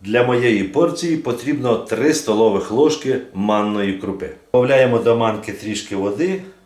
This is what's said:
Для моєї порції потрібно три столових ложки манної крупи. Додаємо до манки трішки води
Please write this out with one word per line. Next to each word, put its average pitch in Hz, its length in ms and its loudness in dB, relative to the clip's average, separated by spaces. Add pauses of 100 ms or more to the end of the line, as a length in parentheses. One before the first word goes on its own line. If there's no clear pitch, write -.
Для 110 220 2
моєї 120 400 2
порції 165 540 0
потрібно 123 600 -2
три 117 360 0
столових 107 580 0
ложки 131 500 0 (120)
манної 104 600 0
крупи. 95 360 -8 (240)
Додаємо 127 460 4
до 117 180 4
манки 110 360 -2
трішки 104 420 -8
води 120 480 -2 (220)